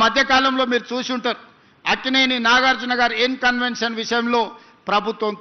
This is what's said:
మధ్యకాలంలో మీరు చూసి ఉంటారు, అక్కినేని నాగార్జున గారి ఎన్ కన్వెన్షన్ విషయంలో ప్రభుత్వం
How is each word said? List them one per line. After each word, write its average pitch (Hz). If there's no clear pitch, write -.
మధ్యకాలంలో 262
మీరు 240
చూసి 247
ఉంటారు, 233
అక్కినేని 254
నాగార్జున 247
గారి 240
ఎన్ 262
కన్వెన్షన్ 240
విషయంలో 233
ప్రభుత్వం 208